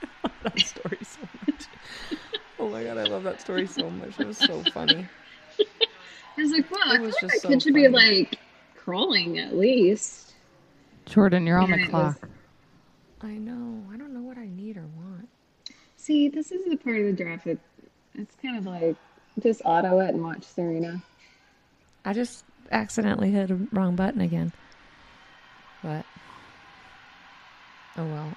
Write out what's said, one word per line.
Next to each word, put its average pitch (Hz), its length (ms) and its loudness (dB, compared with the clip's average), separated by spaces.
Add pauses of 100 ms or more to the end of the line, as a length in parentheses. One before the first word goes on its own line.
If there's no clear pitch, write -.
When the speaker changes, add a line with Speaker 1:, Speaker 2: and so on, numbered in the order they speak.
(240)
Speaker 1:
love - 200 -8
that - 160 -2
story - 440 -4
so - 160 -18 (280)
much. - 180 -2 (920)
Oh 220 100 -2
my - 140 -6
God, 226 140 -6
I 110 60 -2
love 190 200 -2
that - 180 -6
story 185 260 -2
so 170 220 -6
much. 185 300 -10
It 262 80 0
was 214 100 -10
so 160 240 0 (120)
funny. 160 320 -6 (1300)
Speaker 2:
I 302 40 -2
was 302 100 2
like, 320 200 0
"Wow, 381 80 -2 (140)
Speaker 1:
It 247 60 6
Speaker 2:
I - 20 -
Speaker 1:
was 220 160 -4
Speaker 2:
feel 190 100 -2
like - 60 -2
Speaker 1:
just - 0 -
Speaker 2:
that - 80 2
Speaker 1:
so - 80 0
Speaker 2:
kid 262 120 6
should 294 120 4
be, 285 120 8
Speaker 1:
funny. 220 340 6
Speaker 2:
like, - 200 -2 (380)
crawling 185 640 -2
at - 180 -6
least." 214 680 4 (800)
Speaker 3:
Jordan, 180 400 6
you're 170 120 6
on 185 140 6
Speaker 2:
And - 20 4
Speaker 3:
the 170 40 2 (100)
Speaker 2:
it - 60 -6
was 156 220 2
Speaker 3:
clock. - 140 -16 (920)
Speaker 1:
I 214 120 -10
know. 226 500 -10 (100)
I 220 40 -16
don't 285 160 -14
know 247 80 -10
what 254 160 -14
I 233 100 -14
need 196 300 -12
or 165 80 -14 (100)
want. 185 320 -16 (720)
Speaker 2:
See, 294 320 4
this 302 220 -6
is 370 140 -6
the 330 100 -2
part 226 240 -2
of 202 60 2
the 202 80 2
draft 170 320 -6
that 170 120 -2 (560)
it's - 280 -12
kind 254 160 -6
of 190 80 -6
like, 170 300 -2 (460)
just 226 240 2
auto 180 340 4
it 185 100 4
and 165 140 0
watch 165 200 -8
Serena. 170 580 -4 (1040)
Speaker 1:
I - 80 -2
just 240 320 -6 (260)
accidentally 208 600 0
hit 196 200 2
a 185 40 0 (160)
wrong 190 240 2
button 196 260 0
again. 170 320 0 (1300)
But, 156 220 -8 (1900)
oh 165 80 -6
well. 156 320 -8